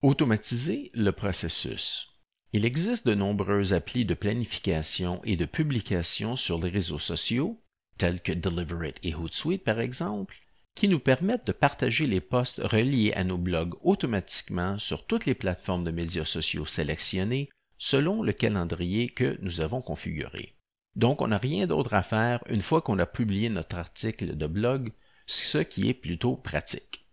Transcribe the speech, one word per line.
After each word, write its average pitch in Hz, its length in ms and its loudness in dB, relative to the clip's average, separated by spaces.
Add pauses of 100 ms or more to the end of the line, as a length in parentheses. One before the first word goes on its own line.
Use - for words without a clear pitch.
Automatiser 139 920 2
le 101 200 4
processus. - 960 -4 (420)
Il 107 140 2
existe 170 420 0
de 107 80 6
nombreuses 98 580 2
applis 104 300 0
de 90 100 2
planification 92 1080 -2
et 101 140 0
de 82 80 0
publication 113 920 -2
sur 87 240 -2
les 90 100 0
réseaux 85 300 -2
sociaux, 123 640 -2 (360)
tels 87 240 2
que - 100 -4
Deliveroo 82 600 -2 (120)
et 85 100 -2
Hootsuite 82 500 -4
par 110 160 0
exemple, 175 560 -4 (400)
qui - 120 2
nous 175 120 4
permettent 185 480 2
de - 40 0
partager 127 560 2
les 95 140 2
posts - 420 -2
reliés 110 500 4
à 92 100 0
nos 92 140 0
blogs 87 460 0
automatiquement 104 960 0
sur - 260 -6
toutes 226 200 -2
les 135 80 2
plateformes 90 500 -2
de 85 80 -2
médias 85 340 -2
sociaux 80 400 -4
sélectionnées 95 840 -2 (280)
selon 175 460 0
le 104 100 0
calendrier 92 760 0
que 131 320 0
nous 85 200 -4
avons 80 200 -2
configuré. - 720 -8 (400)
Donc, 120 260 4
on 127 60 0
n'a 107 100 2
rien 151 280 0
d'autre 151 280 0
à 98 100 4
faire 117 460 0
une 107 120 2
fois 165 200 2
qu'on 101 180 0
a 87 60 4
publié 110 440 0
notre 90 280 -4
article 87 580 -4
de 76 120 -2
blog, 113 440 0 (360)
ce - 320 0
qui 110 280 0
est 127 60 2
plutôt 101 420 -2
pratique. - 760 -6